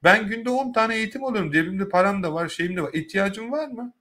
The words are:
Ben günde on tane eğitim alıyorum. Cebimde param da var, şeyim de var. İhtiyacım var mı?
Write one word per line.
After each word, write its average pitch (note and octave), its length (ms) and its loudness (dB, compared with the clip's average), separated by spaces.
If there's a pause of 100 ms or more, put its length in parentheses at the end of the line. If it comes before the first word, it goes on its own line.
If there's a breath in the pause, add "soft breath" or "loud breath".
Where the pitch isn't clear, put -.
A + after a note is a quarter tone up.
Ben G3+ 240 6
günde A3+ 220 -6
on B3+ 240 -2
tane A3+ 220 2
eğitim A3 280 -4
alıyorum. G#3 280 -2
Cebimde F#3+ 380 0
param F#3+ 340 2
da D#3+ 100 -2
var, E3 160 -4
şeyim F3 260 -4
de F3+ 60 -4
var. D3 120 -4
İhtiyacım G3 580 -2
var D4+ 160 -4
mı? B3 340 -10